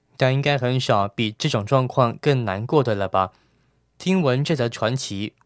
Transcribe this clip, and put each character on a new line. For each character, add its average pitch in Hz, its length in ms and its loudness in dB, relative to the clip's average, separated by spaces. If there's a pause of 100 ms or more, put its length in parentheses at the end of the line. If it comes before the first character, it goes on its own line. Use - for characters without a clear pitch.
(160)
但 131 160 2
应 139 100 0
该 143 160 0
很 123 200 0
少 101 300 2
比 110 280 -4
这 - 120 -2
种 113 160 -2
状 131 240 2
况 120 320 0
更 131 240 2
难 101 220 -4
过 143 180 2
的 113 100 0
了 98 140 -2
吧？ 95 240 0 (640)
听 185 240 0
闻 135 220 0
这 165 100 -2
则 123 140 0
传 117 260 -2
奇， 104 380 -6 (140)